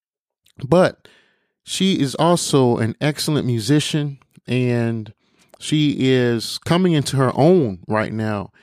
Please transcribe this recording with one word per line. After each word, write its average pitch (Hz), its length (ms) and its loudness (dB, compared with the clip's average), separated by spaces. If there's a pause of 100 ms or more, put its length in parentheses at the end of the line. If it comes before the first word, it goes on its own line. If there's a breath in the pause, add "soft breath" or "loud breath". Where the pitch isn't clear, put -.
(680)
But 165 400 2 (560 soft breath)
she 190 380 -2
is 135 160 -2
also 143 600 2
an 113 220 -2
excellent 147 460 -2
musician, 139 720 -2 (300)
and 117 640 -2 (480 soft breath)
she 151 400 0
is 123 640 0
coming 175 280 2
into 139 240 -2
her 131 200 2
own 127 500 2
right 107 260 -2
now. 107 380 -6 (120)